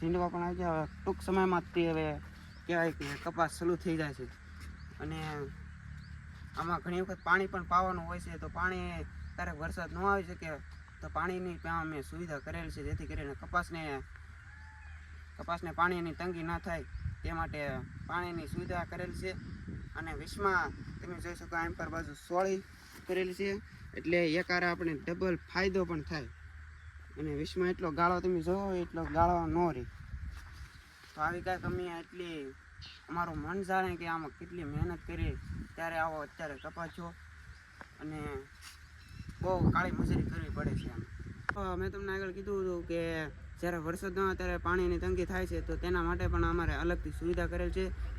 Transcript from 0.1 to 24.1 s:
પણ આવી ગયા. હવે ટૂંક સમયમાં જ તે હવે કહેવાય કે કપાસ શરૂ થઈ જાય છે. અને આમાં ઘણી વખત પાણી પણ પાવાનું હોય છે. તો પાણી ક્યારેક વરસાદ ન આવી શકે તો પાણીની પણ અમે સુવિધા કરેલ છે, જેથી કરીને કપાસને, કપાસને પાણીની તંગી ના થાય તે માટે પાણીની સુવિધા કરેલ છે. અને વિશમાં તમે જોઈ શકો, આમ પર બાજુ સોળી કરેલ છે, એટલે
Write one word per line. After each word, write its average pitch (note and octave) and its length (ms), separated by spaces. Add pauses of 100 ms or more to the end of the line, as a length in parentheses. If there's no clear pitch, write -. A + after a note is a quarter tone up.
પણ F3 160
આવી F3 120
ગયા. F3 160
હવે D#3 320
ટૂંક - 180
સમયમાં F#3 400
જ - 20 (100)
તે E3+ 180
હવે D#3 280 (480)
કહેવાય E3 240
કે C#3+ 140 (180)
કપાસ E3 360
શરૂ F3 160
થઈ E3 220
જાય D3+ 160
છે. C3 100 (760)
અને D#3 380 (1200)
આમાં E3 220
ઘણી F3+ 220
વખત F#3 220
પાણી F#3 240
પણ F3+ 160
પાવાનું F3+ 440
હોય F3 120
છે. E3+ 180
તો E3 100
પાણી F3 560 (320)
ક્યારેક F3 240
વરસાદ E3 340
ન E3 40
આવી G3 260
શકે E3 260 (520)
તો D#3 120
પાણીની F3+ 420
પણ E3 140
અમે D#3+ 320
સુવિધા E3 360
કરેલ D#3+ 320
છે, D3+ 140
જેથી D3 220
કરીને D3+ 280
કપાસને, D#3+ 680 (1400)
કપાસને E3+ 340
પાણીની E3+ 400
તંગી E3+ 320
ના E3+ 160
થાય E3 240 (400)
તે D#3 80
માટે D#3+ 380 (380)
પાણીની F3 400
સુવિધા F3 420
કરેલ F3 240
છે. F#3 180 (640)
અને D#3+ 180
વિશમાં F3 560 (320)
તમે E3+ 180
જોઈ F3 160
શકો, E3+ 200
આમ E3 160
પર E3 180
બાજુ D#3 240
સોળી F#3+ 500 (440)
કરેલ F#3 260
છે, G3 280 (360)
એટલે E3+ 360